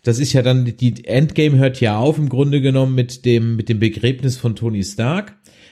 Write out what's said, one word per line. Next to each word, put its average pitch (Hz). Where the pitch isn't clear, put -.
das 120
ist 127
ja 135
dann, 127
die 120
Endgame 151
hört 131
ja 107
auf 147
im 147
Grunde 139
genommen 131
mit 123
dem, 117
mit 110
dem 110
Begräbnis 123
von 113
Tony 107
Stark. 117